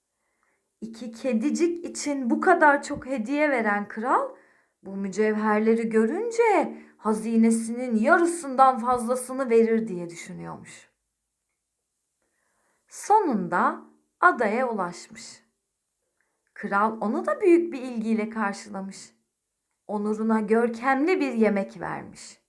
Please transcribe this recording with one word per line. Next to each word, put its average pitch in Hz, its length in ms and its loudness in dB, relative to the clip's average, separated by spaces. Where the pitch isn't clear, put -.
İki 226 300 -12
kedicik 294 720 -2
için 277 440 -6
bu - 120 0
kadar 302 420 4
çok 285 220 -10
hediye 277 440 -2
veren 208 380 0
kral, 330 480 -2
bu 190 120 -12
mücevherleri 214 960 0
görünce 359 880 2
hazinesinin 226 1000 0
yarısından 269 840 4
fazlasını 247 720 -2
verir 226 380 4
diye 175 220 -8
düşünüyormuş. - 800 -16
Sonunda 247 960 0
adaya 254 500 2
ulaşmış. - 760 -10
Kral 208 480 -2
onu 233 240 -2
da 587 160 -4
büyük 339 320 4
bir 262 80 -8
ilgiyle 226 480 -2
karşılamış. 202 840 -8
Onuruna 214 520 -2
görkemli 247 800 2
bir 269 140 -2
yemek 202 460 0
vermiş. - 680 -12